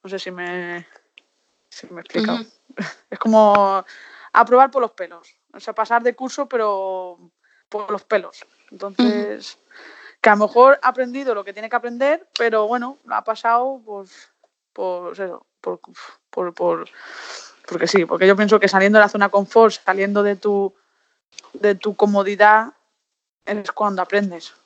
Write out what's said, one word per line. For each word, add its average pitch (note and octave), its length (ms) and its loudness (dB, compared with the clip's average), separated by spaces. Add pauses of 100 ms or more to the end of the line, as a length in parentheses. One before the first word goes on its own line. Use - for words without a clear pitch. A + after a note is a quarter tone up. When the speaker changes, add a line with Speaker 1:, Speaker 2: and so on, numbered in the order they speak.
Speaker 1:
No F#3+ 80 -18
sé F#3+ 80 -8
si F#3 120 -10
me, F3 560 -10 (800)
si - 200 -20
me F3 100 -18
he - 40 -18
explicado. A3 360 -4
Speaker 2:
Ujú. A3 80 -12 (300)
Speaker 1:
<laughs> - 340 -14
Es G3+ 80 -12
como G3+ 680 4 (480)
aprobar A#3+ 380 6
por C4+ 120 -2
los A3 100 -4
pelos. F3 440 -18 (160)
O G#3 80 -20
sea, A3 140 -12
pasar A#3 280 0
de A#3+ 120 0
curso, C4 340 -8
pero F#3+ 840 -6 (380)
por G#3 220 -10
los G3+ 140 -8
pelos. - 400 -4 (260)
Entonces, G#3 840 -4
Speaker 2:
Ujú. - 80 -20 (580)
Speaker 1:
que A3 100 4
a G#3 60 6
lo G#3+ 100 0
mejor C4 360 6
ha B3+ 60 0
aprendido B3 460 -4
lo G3+ 100 -8
que G3 80 -16
tiene G#3+ 180 -14
que A#3+ 60 -2
aprender, A#3+ 520 -2 (100)
pero A3 280 0
bueno, B3 380 -6
lo A#3 100 -10
ha G#3+ 100 -4
pasado, A#3 600 -2
pues, G3+ 460 -18 (420)
por F3+ 400 -8
eso, F3+ 340 -10 (140)
por, F3+ 200 -8 (500)
por, F3 240 -6
por, E3 340 -2 (800)
porque E3+ 180 -4
sí, E3+ 200 2
porque F3+ 200 0
yo G3 100 6
pienso G#3 220 2
que G3 100 2
saliendo G3 300 4
de G#3 60 8
la G3+ 60 2
zona G3+ 160 0
de F#3+ 60 -4
confort, G#3 400 4 (120)
saliendo G3 380 0
de G3+ 140 0
tu, G3 380 -2 (800)
de G#3 220 0
tu G3 220 -6
comodidad, G#3 760 4 (720)
es G#3 280 -6
cuando G3 300 -4
aprendes. F#3 520 -4 (120)